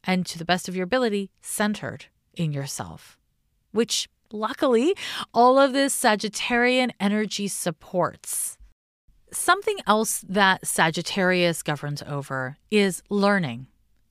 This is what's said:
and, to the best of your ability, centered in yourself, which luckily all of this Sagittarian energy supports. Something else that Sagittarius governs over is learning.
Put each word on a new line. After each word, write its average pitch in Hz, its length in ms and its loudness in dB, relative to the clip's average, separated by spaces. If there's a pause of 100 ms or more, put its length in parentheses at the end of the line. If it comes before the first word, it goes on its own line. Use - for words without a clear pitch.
and, 185 220 0
to - 100 -10
the 165 80 -10
best - 240 -2
of 185 80 -6
your 185 80 -2
ability, 208 440 -2 (120)
centered 208 640 -4 (300)
in 160 180 -2
yourself, 139 640 -10 (540)
which - 360 0 (240)
luckily 247 640 2 (380)
all 254 260 8
of 277 140 4
this 277 200 2
Sagittarian 240 1000 0 (100)
energy 202 480 -2
supports. - 1080 -4 (760)
Something 403 540 0
else 214 420 0
that 190 380 2
Sagittarius 175 960 2
governs 147 400 -4
over 135 560 -6 (140)
is 202 380 2
learning. 190 580 0 (440)